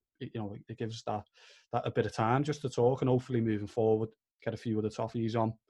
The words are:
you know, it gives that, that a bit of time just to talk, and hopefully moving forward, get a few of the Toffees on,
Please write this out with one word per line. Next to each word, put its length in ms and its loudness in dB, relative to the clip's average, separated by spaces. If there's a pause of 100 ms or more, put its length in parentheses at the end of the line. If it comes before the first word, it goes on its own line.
(200)
you 160 -10
know, 200 -6 (140)
it 80 -12
gives 260 -8
that, 200 -4 (500)
that 120 0
a 60 -2
bit 140 2
of 80 -6
time 300 2
just 180 -4
to 80 -4
talk, 320 2
and 80 2
hopefully 320 2
moving 260 0
forward, 420 2 (360)
get 80 -4
a 40 -6
few 200 -2
of 60 0
the 60 -2
Toffees 460 -2
on, 180 2 (160)